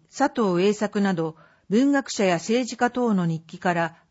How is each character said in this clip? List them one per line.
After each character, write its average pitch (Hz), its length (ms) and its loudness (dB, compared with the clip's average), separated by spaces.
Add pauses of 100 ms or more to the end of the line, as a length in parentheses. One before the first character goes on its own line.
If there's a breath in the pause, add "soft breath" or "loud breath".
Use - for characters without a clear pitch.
佐 285 240 -2
藤 190 320 2
栄 208 60 4
作 208 300 -2
な 196 120 2
ど、 160 220 -4 (320 soft breath)
文 262 240 2
学 277 180 0
者 - 140 -2
や 180 120 4
政 233 300 -2
治 226 120 -12
家 240 120 0
等 240 240 0
の 185 120 0
日 165 200 -4
記 - 140 -18
か 180 140 0
ら 170 240 -2 (140 soft breath)